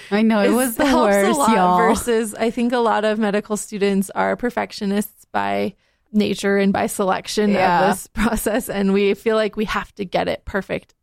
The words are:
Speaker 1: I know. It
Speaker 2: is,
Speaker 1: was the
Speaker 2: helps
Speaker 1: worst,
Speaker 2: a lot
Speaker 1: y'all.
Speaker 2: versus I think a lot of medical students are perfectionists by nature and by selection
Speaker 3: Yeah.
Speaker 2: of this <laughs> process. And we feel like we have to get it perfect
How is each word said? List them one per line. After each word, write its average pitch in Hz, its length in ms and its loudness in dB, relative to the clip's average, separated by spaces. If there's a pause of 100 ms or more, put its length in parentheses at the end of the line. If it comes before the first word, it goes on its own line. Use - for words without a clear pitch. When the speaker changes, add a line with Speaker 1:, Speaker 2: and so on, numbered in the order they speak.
(100)
Speaker 1:
I 202 100 2
know. 220 220 4
It 202 80 4
Speaker 2:
is, 214 40 2
Speaker 1:
was 247 220 0
the - 80 0
Speaker 2:
helps 226 300 2
Speaker 1:
worst, 202 220 2
Speaker 2:
a - 40 0
lot 226 160 2
Speaker 1:
y'all. 180 220 4
Speaker 2:
versus 220 560 0
I 226 160 -2
think 240 240 -2
a 247 40 0
lot 214 280 0
of 214 120 0
medical 208 380 -2
students 196 540 -2
are 190 260 -2
perfectionists 208 960 -6
by 143 420 -4 (380)
nature 202 460 0
and 196 140 2
by 202 140 0
selection 208 640 -2
Speaker 3:
Yeah. 185 320 2
Speaker 2:
of - 120 2
this - 100 -14
<laughs> - 60 -20
process. 220 560 0
And 196 240 0
we 202 220 2
feel 220 220 0
like 220 200 0
we 214 80 -2
have 196 300 -6
to 202 100 -10
get 170 240 -2
it - 160 -6
perfect - 480 -8 (100)